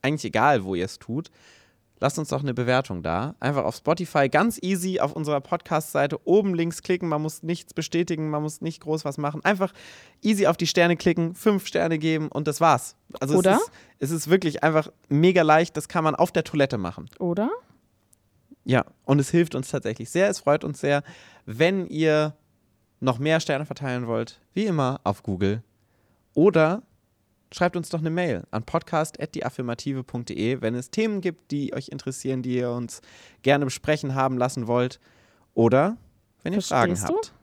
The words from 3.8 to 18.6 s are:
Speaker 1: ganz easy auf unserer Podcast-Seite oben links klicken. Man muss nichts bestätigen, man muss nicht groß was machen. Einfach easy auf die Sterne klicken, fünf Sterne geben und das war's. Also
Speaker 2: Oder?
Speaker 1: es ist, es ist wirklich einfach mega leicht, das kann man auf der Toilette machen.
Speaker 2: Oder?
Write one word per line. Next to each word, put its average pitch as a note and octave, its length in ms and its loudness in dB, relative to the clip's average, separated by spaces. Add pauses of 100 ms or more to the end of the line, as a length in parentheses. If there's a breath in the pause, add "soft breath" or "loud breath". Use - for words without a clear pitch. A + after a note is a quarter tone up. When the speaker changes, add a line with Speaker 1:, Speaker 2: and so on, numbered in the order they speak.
Speaker 1:
ganz G3 360 2
easy F#3 360 -2
auf C#3+ 140 0
unserer D3+ 260 -2
Podcast-Seite D3+ 880 -2
oben G3 280 4
links E3 260 -2
klicken. F3+ 260 -2
Man D3+ 140 -2
muss D#3 220 -6
nichts E3 320 -6
bestätigen, E3 560 -2
man D3+ 100 -2
muss D3+ 200 -6
nicht D#3+ 200 -8
groß D#3 240 -4
was C#3+ 140 -6
machen. D3 260 -4
Einfach G3 260 0 (520 loud breath)
easy G3+ 240 2
auf E3 100 4
die F3 80 -2
Sterne E3+ 320 4
klicken, E3+ 380 0
fünf G3 320 2
Sterne E3 320 0
geben D#3 300 0
und D3+ 180 -4
das D3 120 -4
war's. D#3 360 4 (240)
Also C3+ 180 0
Speaker 2:
Oder? F#3+ 200 6
Speaker 1:
es F#4+ 40 4
ist, A#4 100 -4 (280 soft breath)
es C#3 120 -4
ist D#3+ 200 -4
wirklich F3 320 2
einfach D#3 280 2 (180)
mega E3+ 340 6
leicht, D#3 340 4
das D3+ 100 -8
kann E3 160 -2
man D#3 120 2
auf - 160 2
der D#3+ 120 0
Toilette C3+ 360 0
machen. F2 280 -8 (120)
Speaker 2:
Oder? F#3 320 -2 (1120)